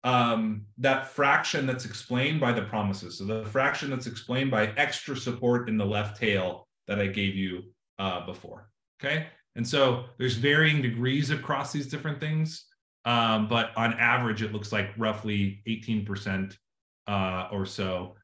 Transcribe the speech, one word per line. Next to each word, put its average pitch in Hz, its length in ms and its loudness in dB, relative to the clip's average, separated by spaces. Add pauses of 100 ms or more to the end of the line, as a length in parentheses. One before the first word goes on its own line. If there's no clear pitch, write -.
um, 113 640 2 (100)
that 135 300 2
fraction 147 580 2
that's 123 200 -4
explained 131 540 -2
by 123 120 2
the 113 100 2
promises. 101 560 -4
So 98 80 -8
the 110 200 -2
fraction 135 440 0
that's 127 160 -4
explained 127 460 -2
by 107 160 4 (100)
extra 143 400 -2
support 120 500 0
in 110 100 0
the 101 80 2
left 104 320 0
tail 95 500 0 (200)
that 101 140 0
I 101 60 2
gave 95 260 0
you, 92 400 -4 (240)
uh, 90 300 -4
before, - 420 -14 (340)
okay? 156 260 -2 (260)
And 117 120 -4
so 131 380 4 (140)
there's 127 160 0
varying 147 480 4
degrees 127 480 0
across 143 420 -2
these 139 140 -4
different 147 320 -6
things, 156 480 -2 (380)
um, 113 420 4
but 117 280 0
on 113 180 2
average, 117 500 2
it 104 100 -4
looks 101 180 -6
like 101 280 0
roughly 104 680 0
eighteen 110 400 -2
percent, 98 540 -4 (480)
uh, 92 440 -2
or 98 140 -2
so 92 580 -4